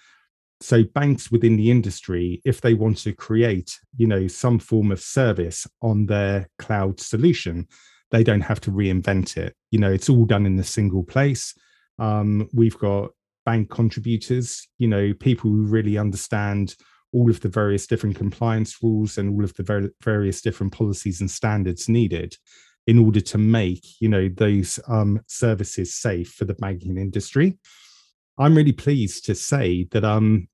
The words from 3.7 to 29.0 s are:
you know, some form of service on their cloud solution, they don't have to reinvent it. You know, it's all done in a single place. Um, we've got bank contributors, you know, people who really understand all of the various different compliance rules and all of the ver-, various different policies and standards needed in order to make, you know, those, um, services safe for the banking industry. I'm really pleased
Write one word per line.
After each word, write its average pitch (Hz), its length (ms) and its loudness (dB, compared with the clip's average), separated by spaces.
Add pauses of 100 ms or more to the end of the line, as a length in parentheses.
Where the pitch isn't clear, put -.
you 117 100 2
know, 98 200 0
some 117 320 0
form 107 320 0
of 95 100 -4
service 92 640 -2 (140)
on 107 260 0
their 98 520 -2
cloud 98 420 -4
solution, 107 680 -2 (420)
they 110 120 6
don't 104 200 4
have - 200 -2
to 104 100 -4
reinvent 95 640 0
it. 85 180 -8 (160)
You 110 80 2
know, 98 120 2
it's 95 200 0
all 120 160 6
done 104 180 2
in 95 140 2
a 92 60 0
single 95 400 -2
place. 139 500 -2 (440)
Um, 104 540 0
we've 113 260 2
got 101 340 -2 (340)
bank 113 240 0
contributors, 117 1000 -4 (100)
you 120 100 0
know, 101 260 0
people 120 340 0
who 107 140 2
really 104 340 0
understand 101 800 -4 (380)
all 120 180 4
of 110 100 0
the 110 80 -4
various 101 380 -2
different 101 300 -2
compliance 110 680 -4
rules 107 340 -2
and 101 140 -4
all 101 140 -2
of 95 100 -6
the - 80 -8
ver-, 98 400 -4
various 104 400 -2
different 98 300 -4
policies 98 500 -4
and 95 80 -4
standards 101 580 -4
needed 104 480 0 (500)
in 117 120 6
order 107 220 6
to - 160 -4
make, 107 480 2 (160)
you 110 80 0
know, 98 200 2
those, 98 600 0
um, 107 380 2
services 101 680 -4
safe 90 380 -4
for - 140 -6
the 95 80 -4
banking 90 420 -6
industry. 107 600 -2 (800)
I'm 151 180 6
really 151 160 6
pleased 127 540 -2